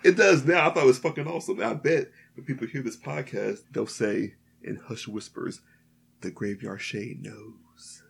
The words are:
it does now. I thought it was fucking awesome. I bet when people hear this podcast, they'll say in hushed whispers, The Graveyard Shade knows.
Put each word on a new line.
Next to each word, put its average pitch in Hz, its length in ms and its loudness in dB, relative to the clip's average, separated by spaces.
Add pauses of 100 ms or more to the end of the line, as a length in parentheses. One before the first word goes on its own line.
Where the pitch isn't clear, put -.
it 185 120 8
does 185 280 6
now. 160 240 6
I 160 40 2
thought 160 120 2
it - 20 10
was 127 120 8
fucking 151 280 -4
awesome. 156 360 -4
I 113 120 0
bet 156 360 0 (240)
when - 120 -18
people 131 200 -6
hear 139 160 -8
this 110 140 -8
podcast, 127 680 -6 (100)
they'll 110 140 -2
say 107 480 -2 (280)
in - 140 -8
hushed - 320 -12
whispers, - 520 -10 (600)
The 90 100 -8
Graveyard 101 500 -8
Shade - 420 -10
knows. - 880 -20